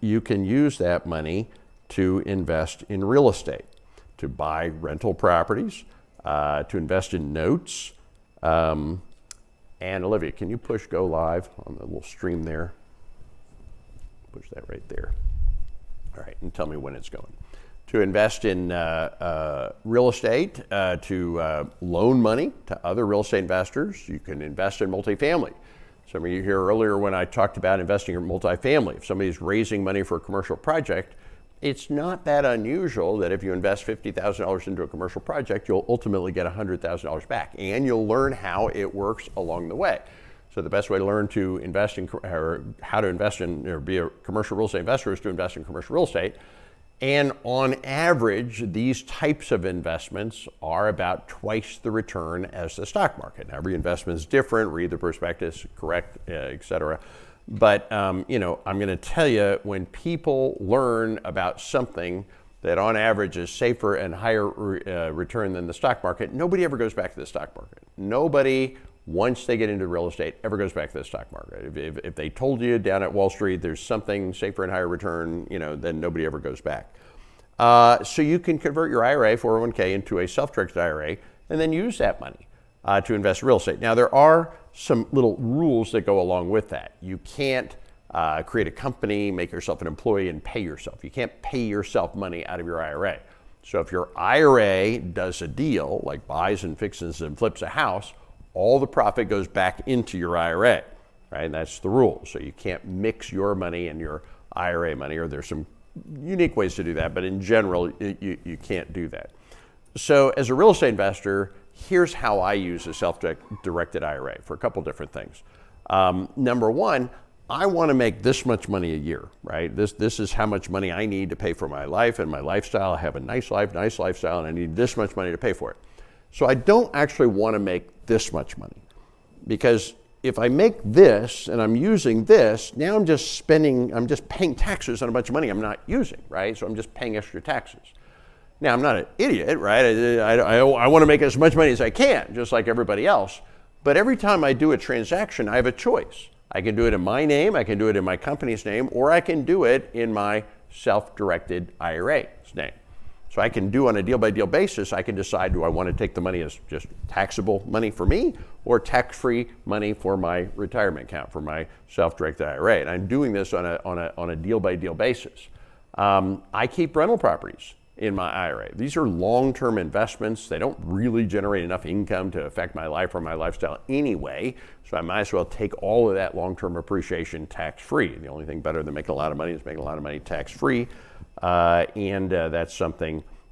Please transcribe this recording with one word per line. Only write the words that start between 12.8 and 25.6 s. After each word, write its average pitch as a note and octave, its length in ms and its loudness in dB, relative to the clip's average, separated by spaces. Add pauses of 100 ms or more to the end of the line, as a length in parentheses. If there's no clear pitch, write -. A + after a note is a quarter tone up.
Push - 240 -18
that - 120 -16
right - 220 -14
there. - 220 -6 (1040)
All - 60 -12
right, - 180 -14
and A#2 100 -6
tell - 140 -4
me D2+ 100 -6
when C#2 200 -8
it's - 140 -12
going. - 220 -14 (580)
To A2 120 4
invest G#2 440 2
in, F2+ 260 0
uh, E2 400 -2 (100)
uh, D#2 500 -4 (140)
real A#2+ 240 4
estate, A#2+ 500 0 (120)
uh, F#2+ 320 0
to, F2 360 -4
uh, D#2 260 -2 (160)
loan F#2+ 380 4
money A#2+ 320 2 (140)
to - 180 -10
other G2+ 220 -2
real G2+ 160 2
estate G2+ 220 0
investors. F#2 640 -4
You D#2+ 80 -10
can D2 240 -10
invest F#2+ 400 -4
in F#2+ 80 0
multifamily. G#2+ 640 0 (580)